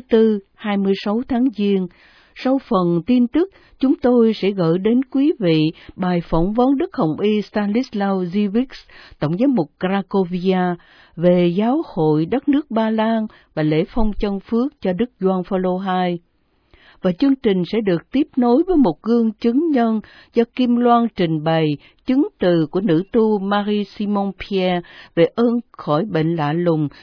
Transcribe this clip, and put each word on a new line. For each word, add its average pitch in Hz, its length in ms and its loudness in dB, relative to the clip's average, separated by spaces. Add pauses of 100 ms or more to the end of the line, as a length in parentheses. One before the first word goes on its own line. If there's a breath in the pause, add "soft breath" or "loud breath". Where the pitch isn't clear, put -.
Tư, 220 300 4 (160)
hai 208 220 -4
mươi 196 160 0 (100)
sáu 214 240 -4
tháng 254 180 0 (100)
Giêng. 196 320 0 (480 soft breath)
Sau 262 220 -2 (120)
phần 175 360 0
tin 247 220 2
tức, 359 220 -2 (300 soft breath)
chúng 269 220 2
tôi 233 320 4
sẽ 196 180 -2
gửi 175 260 0
đến 220 240 0 (100)
quý 285 280 0
vị 165 220 2 (340 loud breath)
bài 180 260 -2
phỏng 175 320 0
vấn 254 240 2
Đức 359 180 -6
Hồng 160 240 -2
Y 214 200 0
Stanislaw 202 840 -2
Dziwisz, 208 640 -4 (320 loud breath)
Tổng 156 180 -2
giám 254 180 2
mục 160 120 0 (120)
Cracovia, 185 960 -2 (400 soft breath)
về 180 320 4
giáo 226 380 0
hội 156 400 0
đất 220 220 -4
nước 285 240 0
Ba 220 180 0
Lan 220 380 -2 (260 soft breath)
và 156 100 -2
lễ 156 260 2
phong 220 300 2
chân 202 200 -2
phước 240 420 -4
cho 185 120 -2
Đức 226 160 -4 (100)
Gioan 185 240 0
Phaolô 185 340 -2
hai. 185 420 -2 (840 soft breath)
Và 185 100 0
chương 277 240 2
trình 185 300 0
sẽ 208 200 -4
được 175 260 -2
tiếp 285 160 -2 (100)
nối 247 300 2
với 370 80 0
một 214 280 2
gương 226 280 0
chứng 277 400 0
nhân 226 280 0 (340 loud breath)
do 233 100 2 (120)
Kim 240 200 0
Loan 240 400 2
trình 160 280 -2
bày, 160 340 0 (280 soft breath)
chứng 277 220 2 (120)
từ 170 320 2
của 185 100 -4
nữ 175 300 0
tu 220 280 2
Marie 202 440 -2
Simon 202 480 -4
Pierre 185 500 -4 (340 loud breath)
về 170 100 4 (100)
ơn 233 240 2 (120)
khỏi 156 400 -2
bệnh 160 240 0
lạ 147 180 -2
lùng 165 340 0 (140 loud breath)